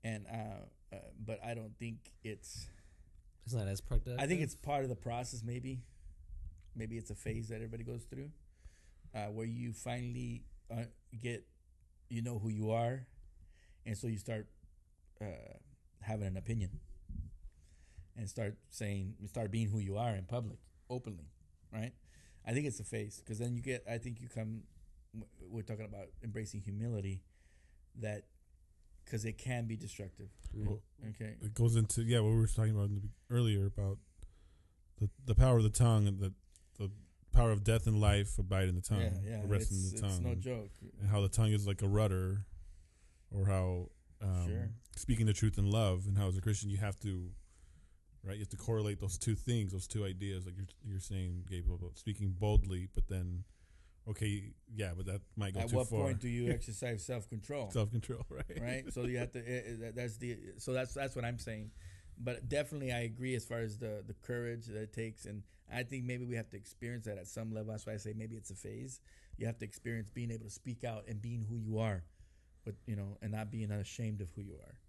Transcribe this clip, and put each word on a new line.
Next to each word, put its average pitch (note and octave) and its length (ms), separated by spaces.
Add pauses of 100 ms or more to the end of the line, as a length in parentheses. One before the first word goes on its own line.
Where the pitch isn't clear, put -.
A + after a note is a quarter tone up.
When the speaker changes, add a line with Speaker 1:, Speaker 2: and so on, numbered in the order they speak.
Speaker 1:
And, A2 240
uh, G#2 680
uh, G2 40 (260)
but A2+ 160
I A#2 120
don't A2 260
think A#2 320 (140)
it's - 420 (760)
Speaker 2:
It's A2+ 100
not G#2+ 120
as G2 140
productive? B2 380
Speaker 1:
I C#3 80
think E3+ 140
it's C3+ 140
part C#3+ 280
of C3 60
the B2 60
process, A#2+ 480
maybe. B2 380 (920)
Maybe A2+ 220
it's A2+ 120
a G#2+ 60
phase A2 340
that A2+ 60
everybody A2+ 280
goes A#2 200
through, C#3 280 (840)
uh, G#2 120
where A2 180
you A#2 280
finally, A#2+ 680 (260)
uh, A#2 160 (340)
get, A#2 260 (640)
you A#2 120
know A#2+ 180
who A2 100
you G#2+ 220
are, A#2+ 360 (760)
and G#2+ 120
so A#2+ 100
you A2 100
start, G#2+ 300 (720)
uh, F2 380 (440)
having G#2 260
an F#2 100
opinion G#2 420 (1400)
and G#2+ 140
start G#2 280 (120)
saying, G2 460 (100)
start G#2 260
being A2+ 180
who G#2+ 100
you G2 180
are A2+ 180
in F#2 100
public, A#2 340 (300)
openly, G#2 420 (420)
right? A2 200 (520)
I A#2 80
think C#3+ 140
it's B2+ 120
a G#2+ 40
phase, G#2+ 420
'cause G#2+ 140
then A#2+ 160
you A#2+ 60
get, B2+ 280
I A#2 80
think A#2 240
you B2 80
come, A2 340 (500)
w-, A2 160 (200)
we're A2 140
talking G#2+ 220
about G2+ 240 (140)
embracing G#2+ 380
humility, G2+ 600 (760)
that, G#2+ 320 (760)
'cause A2 200
it G#2+ 120
can A#2+ 300
be A2 80
destructive. G#2 540 (260)
Speaker 2:
Mm-hmm. G#2 120
Speaker 3:
Well, G2+ 160 (260)
Speaker 1:
Okay. A2 320
Speaker 3:
it G#2+ 120
goes A#2 220
into, A2+ 280
yeah, A#2 160
what G#2+ 120
we A2+ 60
were A2 100
talking A2 280
about G2+ 140
in G2+ 60
the G2 60
be-, G2+ 100 (180)
earlier A2 360
about G2+ 340 (960)
the, G#2 120 (160)
the A2+ 100
power B2+ 220
of A2 60
the G#2+ 60
tongue A2 380
and G2 120
the, G2 140 (440)
the G2+ 140 (400)
power A#2+ 200
of G2+ 120
death A2 240
and G#2+ 140
life G2+ 360
abide F#2+ 300
in F2+ 80
the F2+ 60
tongue, G2+ 200
Speaker 1:
Yeah, - 160 (200)
yeah, G#2 60
Speaker 3:
or G2+ 40
rest G2+ 240
in F#2+ 60
Speaker 1:
it's, F#2+ 160
Speaker 3:
the G#2+ 80
tongue. G2+ 100
Speaker 1:
it's F#2 80
no F2+ 160
joke. G#2 360 (280)
Speaker 3:
And G2+ 100
how G#2 120
the G2 80
tongue G#2+ 220
is G2+ 160
like G2+ 140
a G2+ 60
rudder, G2 580 (840)
or G2 140
how, F#2 460 (300)
um, F#2 240
Speaker 1:
Sure. F2+ 240 (260)
Speaker 3:
speaking A2+ 320
the G#2+ 60
truth A2 240
in G2+ 140
love, G2+ 360
and G2 100
how G2+ 100
as F#2 100
a F#2 40
Christian G2+ 280
you G2+ 80
have G2+ 240
to, F2+ 300 (920)
right, F#2+ 120
you G#2 60
have G#2 80
to G#2 80
correlate G#2+ 420
those G2 180
two A2 180
things, A2 360
those F#2 160
two G#2+ 160
ideas, F#2+ 420
like F2+ 120
you're, F#2+ 100 (160)
you're G2 160
saying, F2+ 500
Gabriel, F2+ 260
about F2 220
speaking G2+ 340
boldly, F#2+ 600
but - 140
then, F2+ 380 (600)
okay, G#2 440 (220)
yeah, G2+ 240
but F#2 80
that F#2+ 160 (160)
might G2 160
go A2 80
Speaker 1:
At A#2 80
Speaker 3:
too A#2+ 80
Speaker 1:
what B2+ 100
Speaker 3:
far. G#2+ 180
Speaker 1:
point - 140
do B2+ 80
you A#2+ 240
Speaker 3:
<laughs> - 0
Speaker 1:
exercise A2+ 540
self-control? A#2 640
Speaker 3:
Self-control, A2 540
<laughs> - 40
right? C3+ 320
Speaker 1:
Right? B2+ 320
So B2 120
you B2 140
have A#2+ 140
to, B2+ 60
eh, B2 280
eh, A#2 140
that, A#2 140
that's A#2+ 220
the, A#2+ 200 (200)
so - 160
that's, C3 200
that's C3+ 220
what B2 80
I'm A#2+ 160
saying. G#2+ 320 (500)
But B2 280
definitely C#3+ 420
I A#2+ 100
agree B2 340
as A2+ 100
far A#2+ 140
as G#2+ 180
the, G#2+ 280
the G#2+ 100
courage A#2+ 500
that A2 160
it G#2+ 100
takes, A2+ 340
and G#2 180 (300)
I B2 100
think B2+ 200
maybe B2 220
we A#2+ 100
have A2+ 140
to G2+ 80
experience A#2 480
that G#2 120
at G#2+ 100
some A2 260
level. G#2+ 180
That's G#2+ 140
why A2 80
I G#2+ 40
say G#2 160
maybe A2 220
it's A2 140
a F#2+ 60
phase. A#2 440 (380)
You A2+ 80
have A2+ 140
to - 60
experience A2 440
being A#2 220
able A2 140
to G2+ 60
speak - 320
out A2 240
and G#2+ 140
being A#2 260
who A#2 120
you A2 200
are, G2+ 240 (600)
but, G#2 100 (120)
you A2 100
know, G2+ 240
and G#2 100
not G#2+ 200
being A2 200
ashamed G#2 480
of F2+ 160
who G#2 60
you G2 140
are - 340